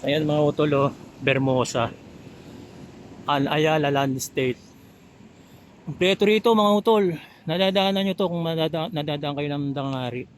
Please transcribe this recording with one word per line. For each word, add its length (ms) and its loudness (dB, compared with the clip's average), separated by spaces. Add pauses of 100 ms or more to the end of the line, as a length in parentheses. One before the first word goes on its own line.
Ayan, 160 0
mga 240 2
utol, 320 0
oh, 120 2 (280)
Bermosa. 720 0 (1400)
An 240 0
Ayala 400 2
Land 240 2
Estate. 480 -4 (1200)
Kompleto 480 2
rito, 240 4
mga 240 4
utol. 260 4 (380)
Nadadaanan 640 0
nyo 80 -2
to 160 0
kung 160 -2
madada-, 480 -2
nadadaan 400 -4
kayo 160 -4
ng 240 -4
Dangari. 500 -4 (140)